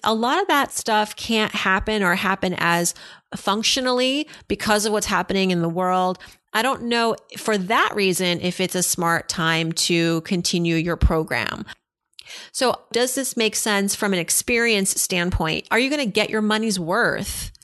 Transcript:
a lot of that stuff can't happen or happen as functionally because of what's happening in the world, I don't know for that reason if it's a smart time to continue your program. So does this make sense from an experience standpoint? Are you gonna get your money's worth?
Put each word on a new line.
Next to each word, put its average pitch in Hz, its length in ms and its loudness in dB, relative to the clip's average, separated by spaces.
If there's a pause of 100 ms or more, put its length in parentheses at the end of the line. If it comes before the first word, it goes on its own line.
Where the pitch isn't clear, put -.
a 220 100 2
lot 247 280 0
of 392 80 -2
that 285 220 2
stuff 214 440 0
can't 214 380 0
happen 202 500 0
or 175 120 4
happen 190 420 0
as 170 360 2 (420)
functionally 254 920 0 (200)
because 208 380 2
of 214 60 0
what's 208 160 0
happening 190 440 2
in 175 100 2
the 165 80 0
world, 185 500 0 (320)
I 214 100 0
don't 254 220 0
know 233 320 0 (220)
for 214 200 -2
that 226 380 0
reason 180 460 0
if 180 180 -2
it's 185 160 -2
a 180 80 0
smart 170 460 -2
time 165 420 0
to 165 500 0
continue 175 540 0
your 165 220 0
program. 160 680 0 (880)
So - 300 0 (100)
does 247 240 0
this 262 220 -4
make 220 180 0
sense 202 400 0
from 202 180 0
an 180 60 0
experience 226 720 0 (100)
standpoint? 175 680 0
Are 247 80 4
you 262 100 2
gonna 285 160 -2
get 208 240 0
your 214 120 0
money's 214 380 0
worth? 185 720 -2 (120)